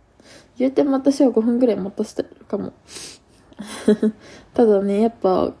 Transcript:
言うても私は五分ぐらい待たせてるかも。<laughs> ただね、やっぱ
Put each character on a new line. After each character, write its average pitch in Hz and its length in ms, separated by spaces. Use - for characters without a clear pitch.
言 254 120
う - 20
て 277 120
も 285 80
私 269 300
は 254 100
五 226 100
分 240 160
ぐ 254 80
ら 220 80
い - 40
待 190 180
た 214 80
せ - 120
て - 80
る - 220
か 208 120
も。 190 160
<laughs> - 960
た 240 120
だ 202 160
ね、 202 200
や 233 60
っ 226 140
ぱ - 380